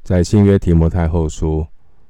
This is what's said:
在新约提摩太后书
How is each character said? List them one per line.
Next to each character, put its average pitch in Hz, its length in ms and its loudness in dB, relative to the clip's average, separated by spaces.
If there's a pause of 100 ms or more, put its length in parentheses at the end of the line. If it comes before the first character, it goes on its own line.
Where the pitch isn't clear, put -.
在 90 200 0
新 104 220 2
约 98 140 4
提 87 140 0
摩 82 160 2
太 82 200 -2
后 82 200 -2
书 78 380 -4 (440)